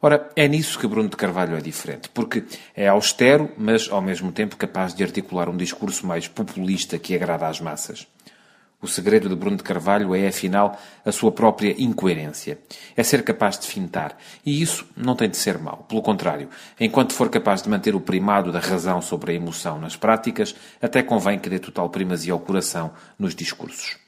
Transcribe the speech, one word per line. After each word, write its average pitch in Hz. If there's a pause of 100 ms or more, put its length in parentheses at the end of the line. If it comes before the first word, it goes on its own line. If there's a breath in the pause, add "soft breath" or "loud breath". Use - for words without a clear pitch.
Ora, 147
é 151
nisso 151
que -
Bruno 107
de 95
Carvalho 87
é 80
diferente, -
porque 113 (300 loud breath)
é 101
austero, 127
mas 110
ao 101
mesmo 92
tempo 104
capaz 92
de 98
articular 90
um 87
discurso 92
mais 85
populista 95
que -
agrada 82
às 78
massas. - (760 soft breath)
O -
segredo 110
de 190
Bruno 98
de 95
Carvalho 95
é, 98
afinal, 101 (240 loud breath)
a 107
sua 104
própria 104
incoerência. 78 (360 loud breath)
É 117
ser -
capaz 190
de -
fintar. - (260 loud breath)
E 147
isso -
não 123
tem 110
de -
ser -
mau. -
Pelo 220
contrário, 147 (280 loud breath)
enquanto 120
for 123
capaz 104
de 107
manter 104
o 95
primado 95
da 87
razão 90
sobre 87
a -
emoção 85
nas 80
práticas, 110 (260 loud breath)
até 127
convém 101
que 90
dê 92
total 90
primazia 90
ao 82
coração 87 (260 loud breath)
nos 95
discursos. - (120)